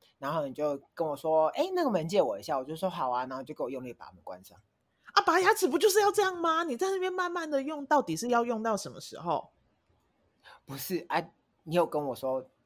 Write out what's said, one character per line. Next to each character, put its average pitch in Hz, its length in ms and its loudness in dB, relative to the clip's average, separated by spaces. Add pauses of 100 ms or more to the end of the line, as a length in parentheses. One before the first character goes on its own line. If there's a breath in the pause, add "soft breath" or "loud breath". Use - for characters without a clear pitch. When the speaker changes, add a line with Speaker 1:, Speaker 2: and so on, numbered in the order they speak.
(200)
Speaker 1:
然 139 120 -6
后 156 140 -2
你 135 80 -8
就 143 260 -2 (140)
跟 165 140 -2
我 147 100 -4
说 156 300 4 (100)
：“哎， 349 160 0
那 359 100 2
个 277 60 2
门 170 180 0
借 185 140 4
我 107 180 0
一 104 40 -14
下。” 156 160 -2
我 131 40 -2
就 147 120 -10
说 175 120 -2
：“好 170 220 -2
啊。” 123 160 0
然 131 100 -8
后 135 80 -8
就 143 120 -12
给 147 80 -6
我 123 60 -4
用 131 140 -8
力 123 80 -10
把 - 200 -18
门 90 120 -20
关 92 200 -14
上。 - 120 -20 (580 soft breath)
Speaker 2:
啊， 403 100 6
拔 349 160 4
牙 381 160 6
齿 392 120 2
不 285 120 0
就 415 100 6
是 381 120 4
要 403 100 6
这 415 100 2
样 381 160 0
吗？ 330 260 0
你 285 140 -4
在 381 140 0
那 392 80 -2
边 370 120 -2
慢 359 200 -2
慢 339 180 -6
的 277 140 0
用， 294 200 -6
到 285 160 4
底 165 160 -2
是 233 120 -4
要 240 180 4
用 226 160 -2
到 220 160 0
什 143 140 -10
么 - 100 -16
时 - 160 -14
候？ 160 340 -4 (1120 loud breath)
Speaker 1:
不 139 120 -12
是 160 320 -4
啊， 165 220 -2 (320)
你 156 120 -4
有 175 120 6
跟 147 220 -2
我 120 60 -4
说 131 320 -2 (180)